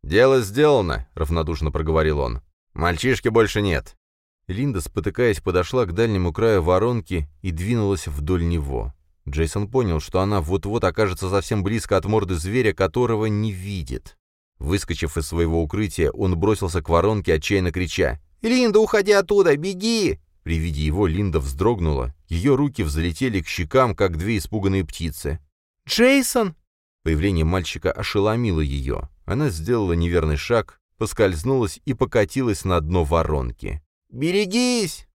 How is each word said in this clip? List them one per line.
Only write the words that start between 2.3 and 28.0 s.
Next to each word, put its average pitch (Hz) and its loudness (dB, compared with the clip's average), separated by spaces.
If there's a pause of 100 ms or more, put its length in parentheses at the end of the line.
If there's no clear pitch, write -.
«Мальчишки 90 -2
больше 110 4
нет». 90 -2 (520)
Линда, 107 -2
спотыкаясь, 107 0
подошла 95 0
к 85 -6
дальнему 95 2
краю 104 2
воронки 92 0 (140)
и 92 -4
двинулась 98 -2
вдоль 80 -2
него. 69 -2 (360)
Джейсон 80 -2
понял, 107 0
что - -2
она 101 0
вот-вот 98 -2
окажется 92 0
совсем 98 0
близко 101 0
от 87 0
морды 101 0
зверя, 101 0
которого 110 0
не 107 -2
видит. 90 -10 (400)
Выскочив 82 -4
из 80 -4
своего 82 0
укрытия, 85 -2
он 92 -2
бросился 92 0
к - -10
воронке, 87 2
отчаянно 87 0
крича: 80 -2 (220)
«Линда, 226 4
уходи 208 2
оттуда, 196 4
беги!» 190 -2 (240)
При 82 -2
виде 78 -2
его 85 2
Линда 82 0
вздрогнула, 73 0 (160)
ее 107 2
руки 139 -2
взлетели 85 -2
к 76 -10
щекам, 123 0
как 90 0
две 101 -2
испуганные 95 -2
птицы. 78 -8 (500)
«Джейсон!» 240 2 (480)
Появление 80 2
мальчика 85 -2
ошеломило 107 0